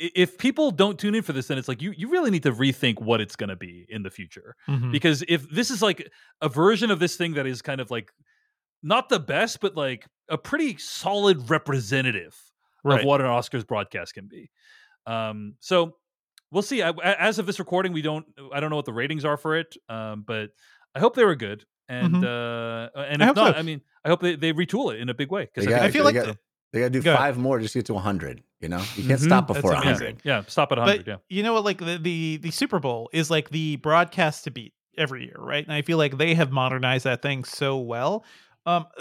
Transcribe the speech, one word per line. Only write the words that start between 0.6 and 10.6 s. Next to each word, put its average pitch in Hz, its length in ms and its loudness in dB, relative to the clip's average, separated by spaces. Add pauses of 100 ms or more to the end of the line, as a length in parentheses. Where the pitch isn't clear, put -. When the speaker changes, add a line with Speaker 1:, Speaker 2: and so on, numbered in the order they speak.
Speaker 1:
don't 190 280 2
tune 208 160 0
in 220 80 2
for 156 100 -4
this, 135 140 -4
then 143 120 -2
it's 123 100 -6
like, 120 120 -6
you, 190 160 -6
you 185 140 -8
really 339 200 2
need 170 120 2
to 139 100 4
rethink 123 480 0
what 113 200 2
it's 104 160 -6
gonna 98 200 -6
be 87 320 -16
in 107 140 -10
the - 80 -10
future. 98 440 -18 (140)
Speaker 2:
Mm-hmm. 127 240 -2
Speaker 1:
Because 147 360 2
if 147 200 0
this 208 220 -2
is, 214 100 -4
like, 208 300 0 (320)
a 156 60 0
version 190 420 4
of 185 80 2
this 170 180 0
thing 170 180 -4
that 139 120 -4
is 127 160 -6
kind 135 180 -6
of, 123 100 -10
like, 117 220 -8 (720)
not 214 260 2
the 220 120 4
best, 156 400 -2
but, 196 160 -2
like, 131 300 -4 (220)
a 160 80 -2
pretty 285 400 -2